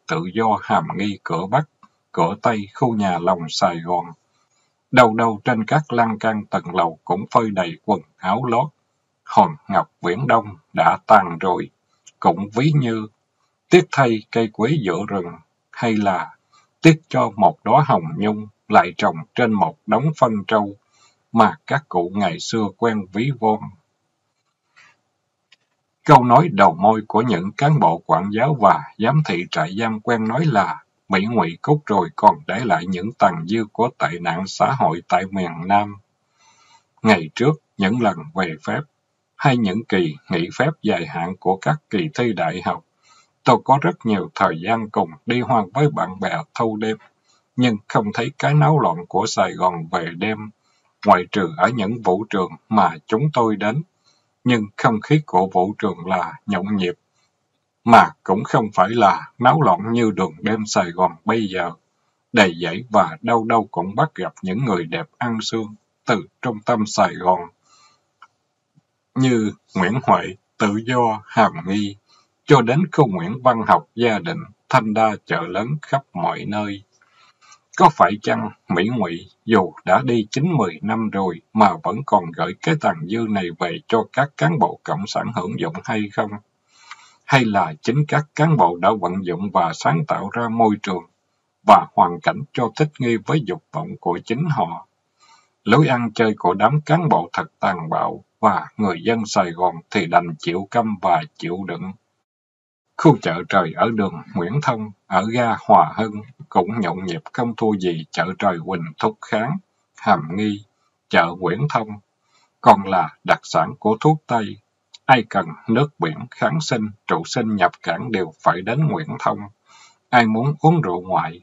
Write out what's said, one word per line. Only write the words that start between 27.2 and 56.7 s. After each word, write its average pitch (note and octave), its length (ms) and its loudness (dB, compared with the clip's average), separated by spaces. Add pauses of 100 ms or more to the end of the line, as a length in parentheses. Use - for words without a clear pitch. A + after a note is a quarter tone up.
những G2+ 360 -2
cán D3 220 2
bộ E2 260 2
quản F2+ 280 0
giáo C3 280 0
và F#2+ 200 4 (160)
giám C3+ 280 2
thị F3+ 260 -2
trại F#2 280 -4
giam A2 200 -4
quen A2 280 -2
nói C3 180 -2
là G#2+ 380 0 (260)
Mỹ G2 160 2
ngụy F#2+ 360 -2
cút D3+ 240 0
rồi G2 300 0
còn - 200 6 (120)
để A#2 180 -4
lại F2 200 0
những F#2+ 240 -6 (100)
tàn E2+ 280 2
dư A2 240 -2
của A#2 260 0
tệ C3+ 240 -4
nạn E2 260 -4
xã G#2+ 300 0
hội F2 300 0
tại F2+ 240 0
miền F2+ 200 -4 (140)
Nam. G2+ 300 0 (1080)
Ngày F2 320 2
trước, C#3 180 2 (240)
những G#2 240 0
lần G2 160 0 (180)
về E2 280 -4
phép, A2+ 180 -4 (540)
hay C3 220 2
những G#2+ 320 0
kỳ E2+ 260 0 (140)
nghỉ F2 280 -2
phép C#3 120 2 (120)
dài D#3 260 -2
hạn F#2 320 -6
của F#2+ 220 0
các D3+ 140 0 (140)
kỳ D#3 240 -2
thi A#2+ 200 -2
đại F2 320 -4
học, F2 180 -4 (600)
tôi A#2+ 220 4
có C#3 160 4
rất F3+ 240 -4
nhiều F#2+ 300 0
thời E2+ 300 0
gian A2+ 240 -2
cùng F#2+ 200 -2 (160)
đi B2 160 -2
hoan A2+ 320 0
với D3 160 2
bạn - 300 -6
bè - 180 -4 (160)
thâu A2 240 -2
đêm, A2 200 -4 (580)
nhưng B2 220 2 (100)
không A#2 260 -2
thấy A#2 260 -4
cái C#3 140 0
náo D3+ 260 4
loạn F2 280 0
của G2 200 -2
Sài F#2+ 260 0
Gòn E2+ 380 -2
về E2+ 260 -4
đêm, G#2+ 320 -6 (560)
ngoại F#2 260 6
trừ F2 260 0
ở F2+ 120 2
những A#2 320 -4
vũ G2 280 0
trường F#2+ 220 -2 (180)
mà G2 220 4 (160)
chúng A3 140 0 (120)
tôi A2 220 2
đến. A2 280 -2 (600)
Nhưng A#2+ 220 2 (120)
không A2+ 240 2
khí D3+ 240 2
của F#2 280 0
vũ F#2 240 0
trường F2 300 -4
là F#2 260 -4 (120)
nhộn G2 300 -2